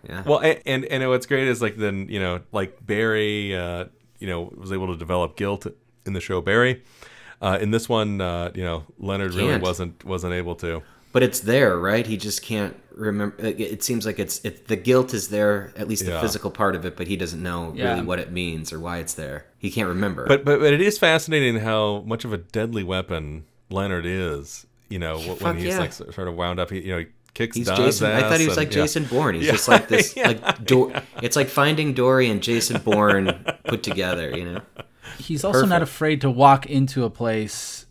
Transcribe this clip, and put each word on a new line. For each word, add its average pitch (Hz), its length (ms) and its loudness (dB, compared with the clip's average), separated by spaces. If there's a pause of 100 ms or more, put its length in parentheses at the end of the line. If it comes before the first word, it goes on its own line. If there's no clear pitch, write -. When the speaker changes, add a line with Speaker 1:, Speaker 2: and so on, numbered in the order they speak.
Speaker 1:
yeah. 92 180 -10
Speaker 2:
Well, 147 140 4
and, 156 260 2
and, 135 200 0
and 131 220 -2
what's 127 180 2
great 135 200 2
is, 120 160 0
like, 107 140 -2
then, 98 320 -2
you 104 100 -4
know, 90 220 -2 (100)
like, 98 340 -4
Barry, 104 720 0
uh, 87 280 -4 (340)
you 98 80 -10
know, 87 300 -4
was 95 160 -10
able 92 160 -2
to 90 80 -4
develop 85 400 -2
guilt 101 300 -4 (380)
in 98 100 -6
the 92 60 -4
show 92 200 -2
Barry. 120 420 2 (580)
Uh, 95 200 0
in 104 100 0
this 113 180 0
one, 104 320 0
uh, 87 340 -2
you 92 100 -6
know, 82 200 -4 (140)
Leonard 98 360 -4
really 98 180 0
Speaker 1:
Can't. 101 100 0
Speaker 2:
wasn't, 87 420 -4
wasn't 90 280 -4
able 87 240 -4
to. 82 260 -6 (300)
Speaker 1:
But - 100 4
it's - 180 0
there, 110 380 4
right? 104 280 0
He 110 100 -2
just 101 260 -6
can't 104 340 -4 (160)
remember. 104 520 -4
It, 110 160 -4
it 104 240 -6
seems 117 200 -2
like 107 140 -4
it's, - 260 -6
it, - 240 -10
the 107 80 0
guilt 127 380 2
is 101 140 -4
there, 104 480 2
at 87 100 -6
least 98 200 -2
the 90 60 -2
Speaker 2:
Yeah. 82 80 -2
Speaker 1:
physical 104 300 -2
part 98 240 0
of 85 100 -6
it, 87 120 -6
but 87 120 -6
he 98 80 -2
doesn't 85 260 -6
know 85 340 -6
Speaker 3:
Yeah. 123 160 -2
Speaker 1:
really 113 140 -2
what 90 120 -2
it 87 140 -8
means 85 400 -6
or 80 80 -8
why 87 180 -6
it's 85 160 -8
there. 73 320 -10 (120)
He 98 120 -6
can't 98 180 -2
remember. 90 380 -2
Speaker 2:
But, 139 180 4
but, 143 160 4
but 147 120 6
it 151 80 4
is 202 180 2
fascinating 156 600 2
how 107 460 0
much 110 180 -4
of 113 80 -4
a 104 60 -4
deadly 110 460 -4
weapon 82 600 -4 (260)
Leonard 95 360 -2
is, 85 600 -6 (220)
you 98 100 -6
know, 80 200 -4
wh-, 80 100 -8
when 90 80 -6
Speaker 1:
Fuck 170 200 -2
Speaker 2:
he's 87 100 -4
Speaker 1:
yeah. 185 120 -2
Speaker 2:
like, - 120 -2
s-, - 120 -16 (120)
sort 92 140 -6
of 85 60 -6
wound 87 260 -2
up, 87 100 -4
he, 95 100 -6
you 92 120 -6
know, 87 60 -2
he 82 80 -6 (280)
kicks 117 220 -4
Speaker 1:
He's 117 100 -2
Speaker 2:
Don's 95 120 2
Speaker 1:
Jason. 107 320 4
I 107 120 2
thought 160 160 4
he 160 60 4
Speaker 2:
ass 151 60 2
Speaker 1:
was - 60 0
like 156 120 0
Speaker 2:
and, - 80 -2
yeah. 147 60 4
Speaker 1:
Jason 151 240 0
Bourne. 123 300 2
He's 143 100 0
Speaker 2:
<laughs> - 0 -
Yeah. - 60 4
Speaker 1:
just - 160 2
like 226 200 6
this, - 280 4
Speaker 2:
Yeah. 254 120 2
Speaker 1:
like, 113 380 -2
Do-, 127 260 6 (300)
it's 117 140 0
like 143 120 2
Finding 151 460 2
Dory 127 360 6
and 101 120 0
Jason 113 400 0
Bourne 101 640 4 (100)
<laughs> - 120 -18
put 113 160 -2
together, 90 540 -2
you 87 80 -6
know? 87 160 -8 (580)
Speaker 3:
He's 151 260 -4
also 240 220 4
not 175 140 4
Speaker 1:
Perfect. - 100 -2
Speaker 3:
afraid 156 320 0
to 139 80 2
walk 135 360 8
into 135 380 2
a 110 60 0
place - 800 -4